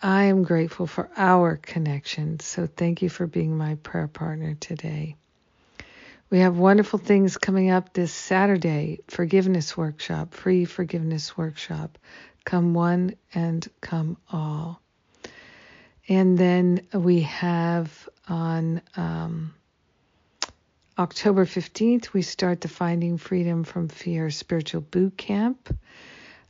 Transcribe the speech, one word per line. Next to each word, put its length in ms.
I 220
am 180
grateful 460
for 280
our 420
connection. 800
So 260
thank 380
you 60
for 180
being 280
my 200
prayer 320
partner 520
today. 560
We 80
have 180
wonderful 400
things 400
coming 320
up 240
this 180
Saturday. 960
Forgiveness 720
workshop, 560
free 320
forgiveness 720
workshop. 600
Come 280
one 400
and 360
come 380
all. 500
And 260
then 460
we 280
have 880
on, 540
um, 580
October 460
fifteenth, 680
we 120
start 380
the 60
Finding 520
Freedom 440
from 240
Fear 440
Spiritual 500
Boot 340
Camp. 540